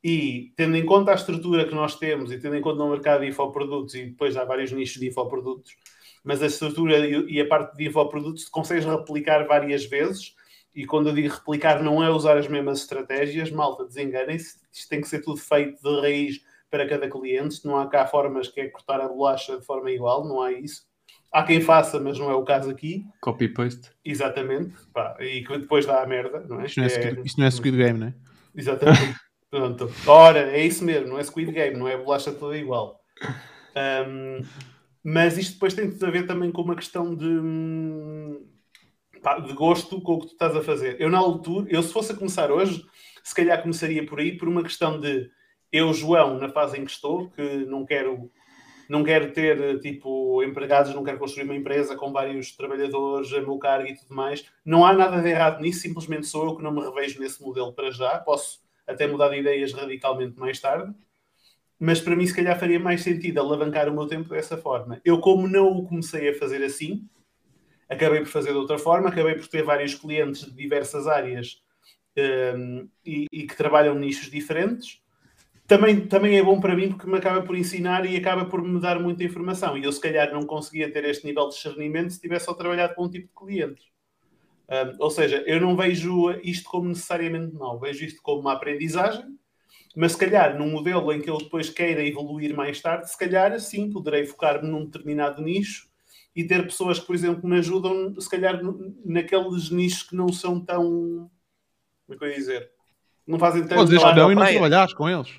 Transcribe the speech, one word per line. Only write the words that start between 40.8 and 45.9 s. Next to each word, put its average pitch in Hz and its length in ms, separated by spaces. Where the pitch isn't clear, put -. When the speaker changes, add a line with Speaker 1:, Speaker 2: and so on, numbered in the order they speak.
Speaker 1:
Eu, 160 100
na 185 80
altura, 180 520
eu 170 140
se 165 80
fosse 214 220
a - 20
começar 190 340
hoje, 170 340
se - 120
calhar 170 260
começaria 160 440
por 147 140
aí, 170 180
por 170 100
uma 170 160
questão 156 360
de 139 300
eu, 160 220